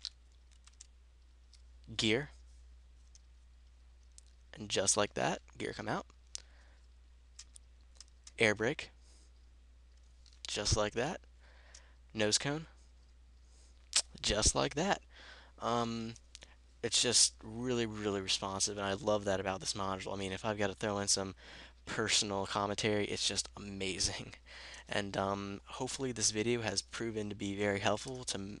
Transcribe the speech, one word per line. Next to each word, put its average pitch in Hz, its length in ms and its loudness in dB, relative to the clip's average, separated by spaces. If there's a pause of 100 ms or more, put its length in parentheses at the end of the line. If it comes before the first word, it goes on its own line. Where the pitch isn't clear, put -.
(2000)
Gear, 117 360 2 (2250)
and 104 160 -8
just 101 280 4
like 104 160 4
that, 139 260 2 (180)
gear 113 160 -4
come 107 140 -6
out. 139 180 -2 (2250)
Air 107 180 6
brake, 110 360 -2 (1600)
just - 280 2
like 104 180 4
that. - 280 0 (920)
Nose 107 240 4
cone, 151 280 -2 (1600)
just 104 320 4
like 135 220 2
that. 175 260 2 (600)
Um, 117 540 0 (680)
it's - 200 2
just - 320 6 (100)
really, 120 420 0
really 104 340 0
responsive, 98 580 -2
and 101 80 -2
I 98 80 2
love 104 320 2
that 98 140 2
about 95 220 -2
this - 120 -4
module. 95 400 -2
I 98 40 -4
mean, 95 160 -2
if 95 100 -6
I've 107 140 0
gotta 101 160 2
throw 104 240 0
in 101 100 0
some 98 280 0 (500)
personal 101 600 0
commentary, 101 600 2
it's - 220 -2
just - 280 -2
amazing. 98 800 -4 (560)
And, 101 260 -2
um, 101 500 -2
hopefully 131 460 -4
this 110 200 2
video 113 300 2
has 101 200 0
proven 107 480 -4
to 104 60 -6
be 101 200 -4
very 101 240 2
helpful 113 460 0
to, 98 360 -6